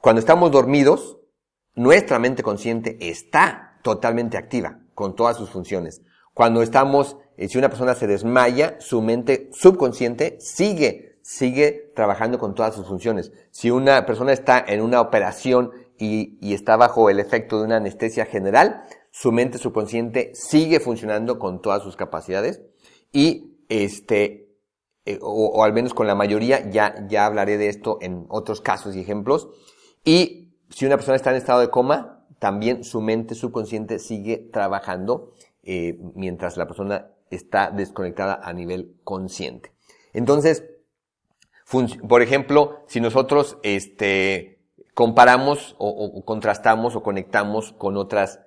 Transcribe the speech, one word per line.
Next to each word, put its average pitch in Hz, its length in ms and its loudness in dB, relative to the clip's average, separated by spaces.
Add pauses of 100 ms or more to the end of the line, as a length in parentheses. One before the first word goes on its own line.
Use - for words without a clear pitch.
Cuando 113 200 6
estamos 165 300 6
dormidos, 139 680 4 (560)
nuestra 131 440 4
mente 123 240 -2
consciente 113 580 -6
está - 840 -2
totalmente 117 540 -2
activa 90 440 -6 (140)
con 98 200 -8
todas 117 220 0
sus 107 140 -14
funciones. 90 520 -10 (320)
Cuando 117 280 4
estamos, 135 540 2 (200)
eh, 98 120 -8
si 127 100 -2
una 131 100 4
persona 123 260 -2
se 117 120 -4
desmaya, 123 760 2
su 113 220 -4
mente 120 500 -2
subconsciente 139 880 2
sigue, - 840 -2
sigue 139 720 -2
trabajando 113 440 -2
con 107 160 -6
todas 110 200 -2
sus 98 120 -14
funciones. 95 460 -6 (180)
Si - 200 -4
una 135 360 4
persona 123 260 0
está 127 340 4
en 104 140 -2
una 120 200 2
operación 123 680 0 (280)
y, 107 420 -6
y 101 140 -4
está 107 220 2
bajo 117 340 6
el 98 100 2
efecto 110 380 -2
de 107 60 0
una 113 120 0
anestesia 110 480 -4
general, 107 600 2 (260)
su - 200 -2
mente 120 280 0
subconsciente 113 760 -4
sigue 156 460 2
funcionando 113 580 -4
con 92 220 -8
todas 101 220 -2
sus 98 140 -16
capacidades 95 680 -6 (500)
y, - 460 0 (100)
este, 104 840 -2 (540)
eh, 101 160 -8
o, 110 280 -2
o 110 160 2
al 107 80 2
menos 120 220 -2
con 117 120 -2
la 101 80 0
mayoría, 107 560 0
ya, 104 380 -2
ya 104 180 2
hablaré 104 320 -2
de 104 100 0
esto 104 320 -6
en 90 280 -10
otros 110 320 -8
casos 101 360 -6
y 95 40 -8
ejemplos. 104 480 -4 (560)
Y - 500 0 (160)
si - 160 -6
una 139 100 4
persona 135 200 0
está 131 140 0
en 131 60 0
estado 123 240 2
de 120 100 2
coma, 135 560 -2 (120)
también 110 440 -4
su - 180 -8
mente 110 340 -4
subconsciente 110 640 -8
sigue 110 540 -8
trabajando, 98 800 -6 (300)
eh, 85 360 -6 (160)
mientras 90 420 -8
la 85 100 -6
persona 101 460 -10 (180)
está 101 400 -2
desconectada 95 720 -6
a 87 100 -14
nivel 87 520 -10
consciente. 92 680 -12 (400)
Entonces, 143 520 2 (1000)
func-, 120 400 -4
por 120 140 6
ejemplo, 139 680 2
si 117 120 -4
nosotros, 131 600 0
este, 98 960 -2 (340)
comparamos 123 840 4
o, 101 100 -4
o, 104 300 -8
o 98 60 -18
contrastamos 110 720 0
o 107 60 -6
conectamos 104 720 -4
con 98 240 -6
otras 98 500 -4